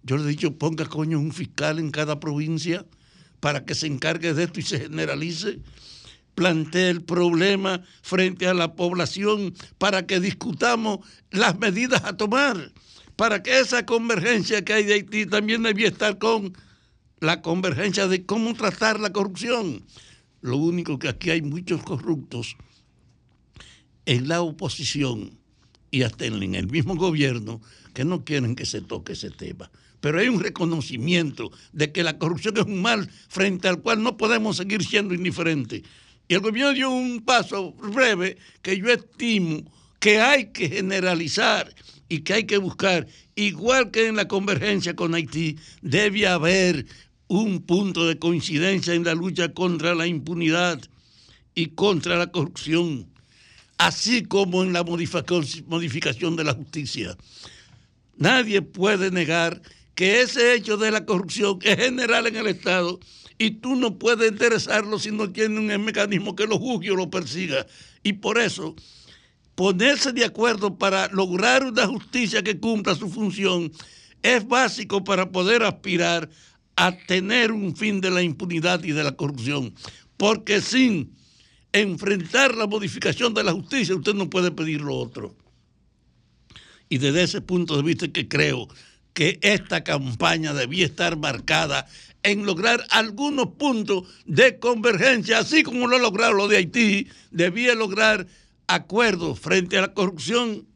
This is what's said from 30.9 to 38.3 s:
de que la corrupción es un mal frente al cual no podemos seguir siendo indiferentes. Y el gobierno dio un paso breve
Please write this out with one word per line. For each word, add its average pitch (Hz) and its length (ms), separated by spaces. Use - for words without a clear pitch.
de 147 180
que 175 120
la 156 160
corrupción 180 400
es 208 60
un 196 180
mal 220 280
frente 190 400
al 180 120
cual 220 220
no 233 140
podemos 220 400
seguir 190 280
siendo 202 300
indiferentes. 160 680
Y 175 60
el 190 60
gobierno 233 340
dio 269 160
un 254 320
paso 196 500
breve 202 640